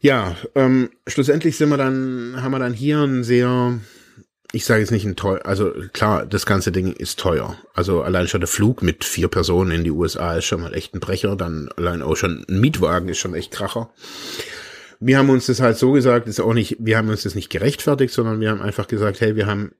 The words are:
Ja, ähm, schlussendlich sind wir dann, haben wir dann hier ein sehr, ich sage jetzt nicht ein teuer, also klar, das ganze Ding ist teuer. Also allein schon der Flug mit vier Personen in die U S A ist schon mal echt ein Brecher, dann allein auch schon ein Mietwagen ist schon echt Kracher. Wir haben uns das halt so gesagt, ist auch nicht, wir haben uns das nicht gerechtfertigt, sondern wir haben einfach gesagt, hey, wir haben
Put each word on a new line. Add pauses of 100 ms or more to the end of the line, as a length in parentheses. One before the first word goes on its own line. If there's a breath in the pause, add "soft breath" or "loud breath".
Ja, (200)
ähm, (160)
schlussendlich
sind
wir
dann,
haben
wir
dann
hier
ein
sehr, (760 loud breath)
ich
sage
jetzt
nicht
ein
teuer,
also (200)
klar,
das
ganze
Ding
ist
teuer. (180)
Also
allein
schon
der
Flug
mit
vier
Personen
in
die
U
S
A
ist
schon
mal
echt
ein
Brecher,
dann
allein
auch
schon
ein
Mietwagen
ist
schon
echt
Kracher. (1080 loud breath)
Wir
haben
uns
das
halt
so
gesagt,
ist
auch
nicht,
wir
haben
uns
das
nicht
gerechtfertigt,
sondern
wir
haben
einfach
gesagt,
hey,
wir
haben